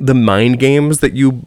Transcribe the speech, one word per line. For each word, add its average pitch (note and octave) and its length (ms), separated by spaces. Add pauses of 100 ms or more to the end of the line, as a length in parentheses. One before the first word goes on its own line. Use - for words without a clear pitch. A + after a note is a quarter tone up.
the C3 100
mind A#2 440
games D3 400
that - 160
you, C3 320